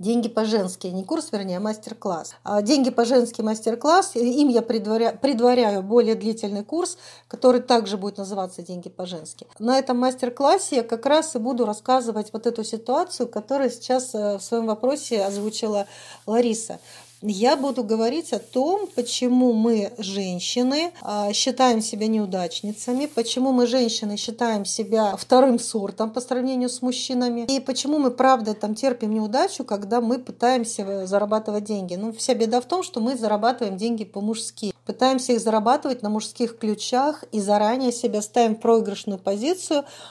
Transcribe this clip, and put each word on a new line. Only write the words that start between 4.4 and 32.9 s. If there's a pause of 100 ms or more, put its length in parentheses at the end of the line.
я
предваря-,
предваряю
более
длительный
курс, (280)
который
также
будет
называться
«Деньги
по-женски». (100)
На
этом
мастер-классе
я
как
раз
и
буду
рассказывать
вот
эту
ситуацию,
которую
сейчас,
э,
в
своём
вопросе
озвучила (380)
Лариса. (420)
Я
буду
говорить
о
том,
почему
мы,
женщины, (100)
а,
считаем
себя
неудачницами,
почему
мы,
женщины,
считаем
себя
вторым
сортом
по
сравнению
с
мужчинами, (120)
и
почему
мы,
правда,
там
терпим
неудачу,
когда
мы
пытаемся,
э,
зарабатывать
деньги.
Ну,
вся
беда
в
том,
что